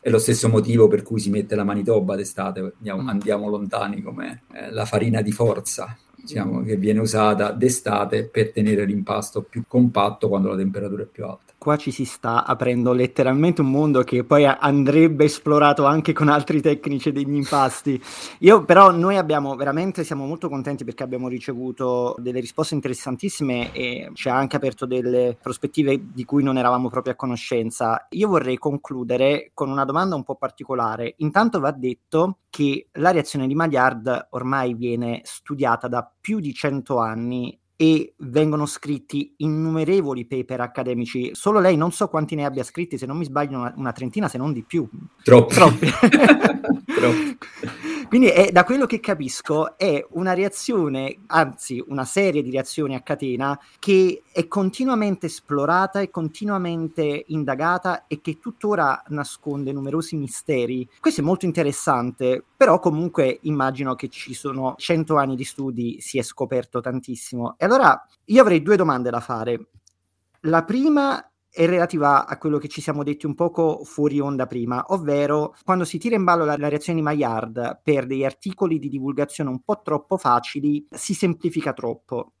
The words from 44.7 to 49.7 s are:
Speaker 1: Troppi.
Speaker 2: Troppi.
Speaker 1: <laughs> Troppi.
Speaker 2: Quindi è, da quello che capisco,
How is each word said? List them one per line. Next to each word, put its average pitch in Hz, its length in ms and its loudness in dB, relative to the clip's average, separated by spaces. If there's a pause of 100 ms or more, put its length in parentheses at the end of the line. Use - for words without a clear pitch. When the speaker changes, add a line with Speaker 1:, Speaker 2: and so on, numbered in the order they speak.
Speaker 1:
Troppi. 120 300 8
Speaker 2:
Troppi. 160 340 8
Speaker 1:
<laughs> - 960 4 (160)
Troppi. 302 380 0 (720)
Speaker 2:
Quindi 247 180 6
è, 190 240 6
da 180 120 6
quello 262 240 0
che 226 120 -2
capisco, 156 800 -4